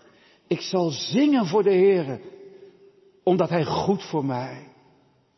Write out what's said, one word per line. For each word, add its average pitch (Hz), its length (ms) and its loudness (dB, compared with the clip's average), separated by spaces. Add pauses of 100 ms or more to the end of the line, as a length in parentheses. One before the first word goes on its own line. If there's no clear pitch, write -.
(480)
Ik 165 140 -2
zal 180 280 -2
zingen 240 560 0
voor 190 180 2
de 196 100 4
Heere, 180 480 2 (1000)
omdat 180 260 2
hij 165 160 0
goed - 380 -2
voor 147 220 -4
mij 127 460 -8 (680)